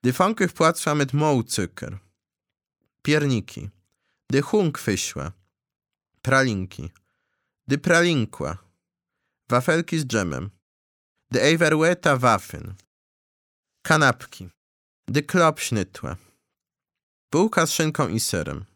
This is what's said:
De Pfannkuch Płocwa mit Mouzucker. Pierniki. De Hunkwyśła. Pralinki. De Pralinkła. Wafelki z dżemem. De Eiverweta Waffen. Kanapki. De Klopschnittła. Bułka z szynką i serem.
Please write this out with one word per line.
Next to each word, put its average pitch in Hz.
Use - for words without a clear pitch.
De 127
Pfannkuch 196
Płocwa 160
mit 139
Mouzucker. 123
Pierniki. 139
De 139
Hunkwyśła. 113
Pralinki. 107
De 139
Pralinkła. 143
Wafelki 160
z 147
dżemem. 95
De 123
Eiverweta 160
Waffen. 110
Kanapki. 131
De 143
Klopschnittła. 151
Bułka 175
z 156
szynką 156
i 104
serem. 76